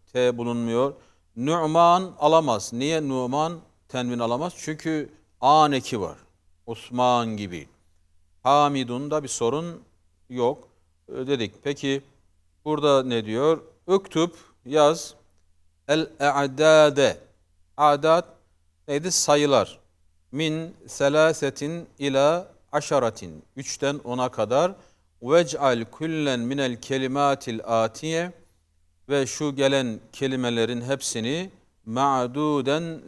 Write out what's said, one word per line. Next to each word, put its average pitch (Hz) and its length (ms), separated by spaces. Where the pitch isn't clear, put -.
T 123 240
bulunmuyor. 120 560
Nu'man 170 840
alamaz. 147 540
Niye 147 340
Nu'man 139 520
tenvin 123 320
alamaz? 123 380
Çünkü 156 520
an 151 300
eki 127 300
var. 78 160
Osman 120 720
gibi. 87 320
Hamidun'da 143 800
bir 131 40
sorun 160 540
yok, 123 380
e, 127 180
dedik. 120 260
Peki 139 380
burada 147 380
ne 117 220
diyor? 139 360
"Üktüb, 175 420
yaz. 151 480
El 156 200
e'dade." 143 1000
Adat 151 480
neydi? 151 240
Sayılar. 147 680
"Min 160 440
selâsetin 151 1000
ila 143 480
aşaratin." 117 720
Üçten 139 480
ona 123 260
kadar. 135 460
"Vec'al 139 640
küllen 156 400
minel 127 420
kelimatil 135 840
atiye." 156 800
Ve 139 180
şu 147 280
gelen 135 440
kelimelerin 120 680
hepsini 135 720
ma'duden 139 1200